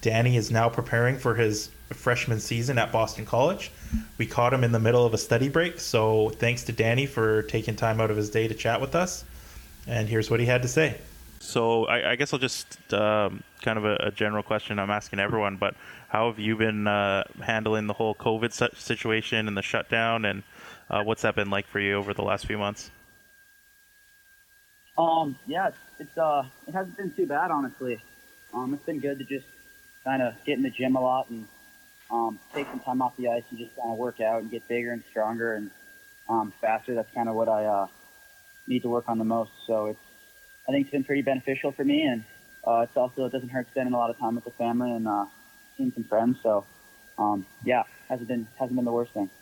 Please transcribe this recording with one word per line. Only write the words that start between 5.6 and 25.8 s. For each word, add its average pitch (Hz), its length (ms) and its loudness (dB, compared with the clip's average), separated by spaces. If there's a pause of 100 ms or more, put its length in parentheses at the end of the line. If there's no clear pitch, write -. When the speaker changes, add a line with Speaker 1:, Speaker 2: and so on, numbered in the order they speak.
Speaker 1:
so 110 520 2
thanks 120 340 -2
to - 80 -6
Danny 117 340 2
for 110 360 2
taking 110 340 -2
time 110 240 0
out 110 100 2
of 107 60 0
his 107 140 -2
day 113 180 0
to 110 60 -2
chat 113 260 0
with 131 140 -6
us. 180 300 -2 (600)
And 113 220 -2
here's 110 220 0
what 117 100 2
he 120 60 2
had 123 160 4
to 123 60 0
say. 143 280 2 (440)
So 117 460 2
I, 113 260 2
I 123 40 0
guess 143 160 0
I'll 135 80 0
just, - 520 -6
um, 104 500 2 (200)
kind 110 160 0
of 107 60 -2
a, 107 120 2
a - 140 0
general 107 320 -2
question 104 360 -2
I'm 98 120 0
asking 101 300 -2
everyone, 101 360 0
but 98 180 -2 (340)
how 113 200 2
have 110 100 -6
you 107 180 0
been, 107 300 2
uh, 101 380 2 (160)
handling 110 460 0
the 104 60 -2
whole 110 220 0
covid 110 380 0
si-, - 240 -2
situation 110 680 -2
and 101 100 -4
the 98 60 -4
shutdown, 113 640 0
and, 101 180 -2 (480)
uh, 104 120 0
what's 110 200 -2
that 107 140 2
been 101 140 0
like 98 160 -2
for - 120 -4
you 101 160 2
over 101 200 -2
the 107 80 -4
last 98 240 -2
few 107 120 -4
months? 104 320 -6 (2000)
Speaker 2:
Um, 160 380 4 (100)
yeah, 180 220 -2
it's, - 100 -8 (220)